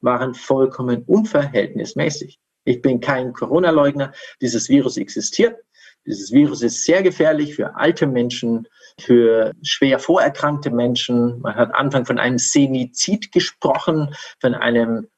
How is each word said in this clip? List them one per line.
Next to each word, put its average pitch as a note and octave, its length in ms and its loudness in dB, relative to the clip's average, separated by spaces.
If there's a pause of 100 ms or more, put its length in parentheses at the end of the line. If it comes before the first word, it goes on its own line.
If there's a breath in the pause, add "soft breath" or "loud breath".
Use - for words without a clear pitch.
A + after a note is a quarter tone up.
waren B2+ 340 -2
vollkommen C3 720 -2
unverhältnismäßig. D#3+ 1300 -2 (240)
Ich B2 180 0
bin C3 160 2
kein B2+ 340 -4
Corona-Leugner, C#3+ 800 0 (280 loud breath)
dieses A2+ 280 -2
Virus C3+ 280 2
existiert. G3+ 600 -2 (480 soft breath)
Dieses G2 280 -10
Virus C#3+ 280 4
ist A#2+ 240 -2
sehr F#3 200 2
gefährlich D3+ 500 0
für - 220 -6
alte D#3+ 320 0
Menschen, A#2+ 580 -2 (340 soft breath)
für A2+ 520 4 (100)
schwer C3 380 0
vorerkrankte D3 680 0
Menschen. A#2+ 720 0
Man A2 140 -6
hat A#2 180 0
Anfang C#3 320 0
von A#2+ 140 -2
einem B2 200 0
Senizid - 920 0
gesprochen, D3+ 840 -2 (280 loud breath)
von A#2+ 140 0
einem A#2 520 0 (120)